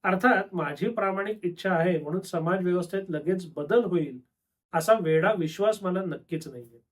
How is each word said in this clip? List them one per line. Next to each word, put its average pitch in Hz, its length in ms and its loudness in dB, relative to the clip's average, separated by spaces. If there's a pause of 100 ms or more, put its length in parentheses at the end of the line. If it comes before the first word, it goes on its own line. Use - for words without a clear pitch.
अर्थात 196 500 2
माझी 156 340 -2
प्रामाणिक 202 560 -2
इच्छा 180 280 -2
आहे 170 260 2
म्हणून 151 220 -4
समाज 175 440 -2
व्यवस्थेत 180 440 0
लगेच 170 440 -4
बदल 190 320 2
होईल 151 360 -2 (520)
असा 165 280 4
वेडा 160 380 4
विश्वास 196 440 0
मला 190 200 0
नक्कीच 165 460 -8
नाहीये. 120 440 -18